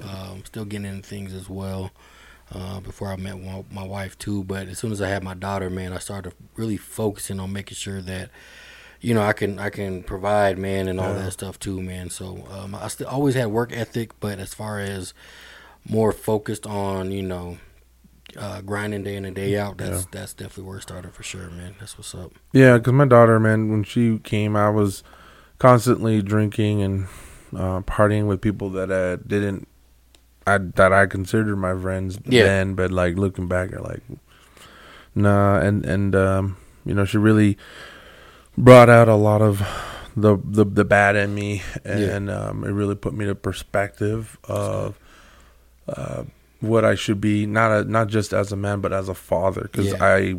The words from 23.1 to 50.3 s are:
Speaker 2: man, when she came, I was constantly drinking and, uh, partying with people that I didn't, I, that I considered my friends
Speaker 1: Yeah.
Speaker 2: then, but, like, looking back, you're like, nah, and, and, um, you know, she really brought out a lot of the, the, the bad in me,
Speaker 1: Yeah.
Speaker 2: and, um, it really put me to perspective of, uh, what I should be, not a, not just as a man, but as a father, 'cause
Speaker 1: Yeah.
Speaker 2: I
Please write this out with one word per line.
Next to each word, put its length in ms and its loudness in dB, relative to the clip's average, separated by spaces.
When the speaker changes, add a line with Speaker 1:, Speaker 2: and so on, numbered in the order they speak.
Speaker 2:
man, 300 2
when 140 0
she 340 0
came, 360 -2
I 140 4
was 340 2
constantly 600 4
drinking 640 0
and, 240 -2
uh, 240 -4
partying 460 2
with 160 0
people 280 -2
that 220 -4
I 240 0
didn't, 400 -2
I, 120 4
that 340 4
I 140 6
considered 500 -2
my 180 -2
friends 520 -6
Speaker 1:
Yeah. 180 6
Speaker 2:
then, 300 2
but, 160 -2
like, 260 0
looking 320 -2
back, 220 -2
you're 100 -12
like, 220 -10
nah, 440 4
and, 280 2
and, 280 0
um, 420 0
you 100 -4
know, 120 2
she 120 -2
really 380 6
brought 320 12
out 180 10
a 60 6
lot 280 4
of 180 4
the, 280 6
the, 200 4
the 200 2
bad 320 4
in 180 0
me, 280 -4
Speaker 1:
Yeah. 120 -8
Speaker 2:
and, 340 -2
um, 340 -6
it 80 -4
really 220 0
put 200 -6
me 120 -6
to 80 -2
perspective 1120 -4
of, 540 -6
uh, 360 -8
what 240 2
I 120 4
should 240 -2
be, 260 0
not 240 2
a, 140 2
not 240 0
just 240 -2
as 180 0
a 60 -4
man, 240 -2
but 120 -4
as 160 -4
a 60 -4
father, 580 -2
'cause 200 0
Speaker 1:
Yeah. 120 -4
Speaker 2:
I 340 4